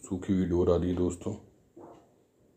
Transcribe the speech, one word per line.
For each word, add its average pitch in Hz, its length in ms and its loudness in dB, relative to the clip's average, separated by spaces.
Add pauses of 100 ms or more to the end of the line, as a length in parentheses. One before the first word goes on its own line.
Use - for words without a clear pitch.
सूखी 95 240 -2
हुई 92 120 4
डोर 87 260 2
आ 85 40 4
रही 85 140 0
है 87 60 -2
दोस्तों। 90 400 -2 (1200)